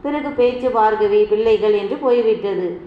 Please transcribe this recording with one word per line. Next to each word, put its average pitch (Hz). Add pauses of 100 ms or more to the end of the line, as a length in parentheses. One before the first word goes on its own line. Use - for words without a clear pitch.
பிறகு 294
பேச்சு 247
பார்கவி, 214
பிள்ளைகள் 214
என்று 202
போய்விட்டது. 220 (200)